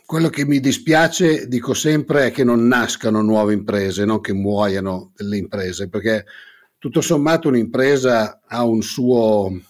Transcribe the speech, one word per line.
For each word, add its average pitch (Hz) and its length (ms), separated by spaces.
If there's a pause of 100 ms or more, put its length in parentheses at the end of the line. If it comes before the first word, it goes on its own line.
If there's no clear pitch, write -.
quello 160 240
che 143 160
mi 143 140
dispiace, 156 880
dico 123 260
sempre, 147 540
è 123 40
che 131 120
non 117 240
nascano 110 540
nuove 107 320
imprese, 101 520
non 107 160
che 104 120
muoiano 98 840
delle 104 220
imprese, 92 520
perché 107 360 (520)
tutto 139 240
sommato 160 460
un'impresa 127 1000
ha 120 180
un 113 200
suo, 107 840